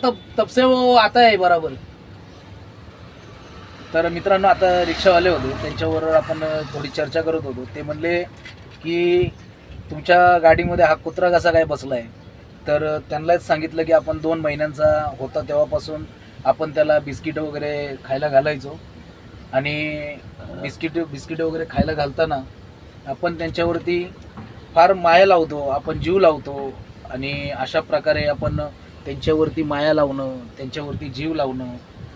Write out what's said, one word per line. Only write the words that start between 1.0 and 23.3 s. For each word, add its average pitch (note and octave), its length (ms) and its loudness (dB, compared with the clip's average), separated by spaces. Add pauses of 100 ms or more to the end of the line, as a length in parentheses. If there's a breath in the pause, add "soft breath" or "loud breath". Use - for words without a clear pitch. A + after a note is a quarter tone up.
है A3+ 180 8
बराबर. F3 320 2 (2250)
तर E3 160 2
मित्रांनो, F#3+ 380 2
आता F3+ 380 4
रिक्षावाले F3 440 4
होते, C3+ 200 -2
त्यांच्याबरोबर D#3+ 640 -4
आपण D#3 260 2 (340)
थोडी D3 160 -8
चर्चा D3+ 320 -4
करत D#3+ 220 -2
होतो. B2+ 220 -10 (100)
ते D3 60 -10
म्हणले D#3+ 420 -2 (600)
की, F3 460 2 (640)
"तुमच्या F3 460 6
गाडीमध्ये E3+ 480 4
हा D#3 80 4
कुत्रा E3+ 360 0
कसा E3+ 220 4
काय D#3+ 120 6
बसलाय?" C3+ 400 -4 (640)
तर D3+ 320 0 (100)
त्यांनाच D#3+ 380 0
सांगितलं D#3+ 360 -2
की, D#3+ 80 0
"आपण D#3 260 2
दोन D#3+ 220 -2
महिन्यांचा D3+ 800 0
होता C3 220 -6
तेव्हापासून D3+ 640 -2 (420 loud breath)
आपण D3+ 260 0
त्याला D3+ 280 2
बिस्किट D3 400 -6
वगैरे D3 560 -6 (100)
खायला C#3 220 -2
घालायचो." C#3+ 520 0 (720)
आणि D3+ 440 -4 (420)
बिस्किट, C#3+ 520 -10
बिस्किट D#3 500 -8
वगैरे D#3+ 280 -4
खायला C#3+ 240 -2
घालताना D3 440 -2 (680)
आपण E3+ 300 -6